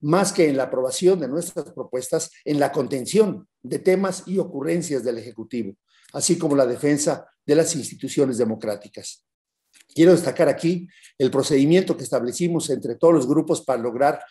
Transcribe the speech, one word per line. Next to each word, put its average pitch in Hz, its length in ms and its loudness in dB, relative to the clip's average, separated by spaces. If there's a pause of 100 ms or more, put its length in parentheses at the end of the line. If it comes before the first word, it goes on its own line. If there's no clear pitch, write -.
más 180 320 2
que 160 160 4
en 135 80 0
la 131 80 -2
aprobación 170 560 0
de 131 80 -4
nuestras 160 440 -8
propuestas, 131 580 -6 (140)
en 147 140 -2
la 143 140 0
contención 143 760 -2 (140)
de 135 180 -6
temas 185 460 0
y 190 120 -4
ocurrencias 147 680 -4
del 120 140 -4
Ejecutivo, 110 580 -10 (360)
así 165 260 0
como 151 180 0
la 135 100 4
defensa 143 600 -2 (180)
de 147 100 2
las 160 220 2
instituciones 131 640 -2
democráticas. 110 840 -6 (680)
Quiero 165 180 8
destacar 165 360 2
aquí 170 400 -2 (300)
el 131 120 2
procedimiento 151 640 2
que 135 80 -10
establecimos 147 680 -2
entre 117 240 -4
todos 165 200 6
los 127 140 2
grupos 151 340 0
para 127 180 -2
lograr 123 400 0 (100)